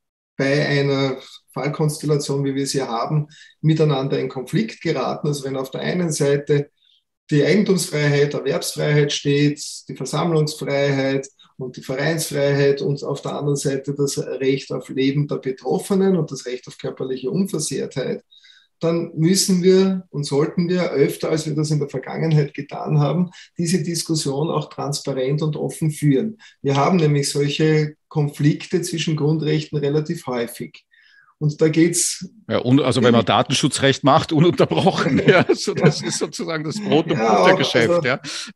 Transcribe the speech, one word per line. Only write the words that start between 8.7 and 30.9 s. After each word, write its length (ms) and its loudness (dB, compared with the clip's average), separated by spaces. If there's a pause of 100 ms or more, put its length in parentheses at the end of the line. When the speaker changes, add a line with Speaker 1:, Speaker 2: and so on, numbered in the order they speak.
Speaker 1:
steht, 500 2 (260)
die 80 -12
Versammlungsfreiheit 1300 0 (300)
und 220 -12
die 40 -14
Vereinsfreiheit 1000 0
und 200 -2
auf 200 -6
der 100 -8
anderen 240 -2
Seite 380 -4
das 240 -2
Recht 520 -2
auf 200 -8
Leben 360 0
der 100 -4
Betroffenen 800 0
und 140 -2
das 140 -12
Recht 240 -10
auf 80 -18
körperliche 540 -6
Unversehrtheit, 920 -4 (580)
dann 360 -2
müssen 460 2
wir 480 4
und 140 -6
sollten 440 0
wir 220 0
öfter, 400 0
als 160 -2
wir 80 -4
das 160 -2
in 80 0
der 100 -4
Vergangenheit 640 0
getan 480 -4
haben, 300 0 (260)
diese 260 0
Diskussion 680 -2
auch 180 -4
transparent 720 -4
und 160 -2
offen 340 -4
führen. 480 0 (220)
Wir 160 0
haben 220 2
nämlich 320 2
solche 640 2 (140)
Konflikte 760 0
zwischen 340 -4
Grundrechten 640 0
relativ 480 -2
häufig. 580 -8 (540)